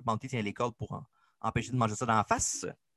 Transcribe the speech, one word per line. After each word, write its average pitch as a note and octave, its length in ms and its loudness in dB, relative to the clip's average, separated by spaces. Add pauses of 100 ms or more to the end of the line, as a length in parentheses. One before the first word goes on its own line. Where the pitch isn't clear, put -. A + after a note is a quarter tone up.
Monty A2+ 220 0
tient A#2 140 -2
les G2+ 100 -2
cordes A#2+ 220 -2
pour - 180 -10
en-, - 120 -8 (380)
empêcher A2+ 280 -2
de B2+ 60 0
manger A2 180 2
ça B2 120 -4
d'en A2 180 6
face. - 420 0 (300)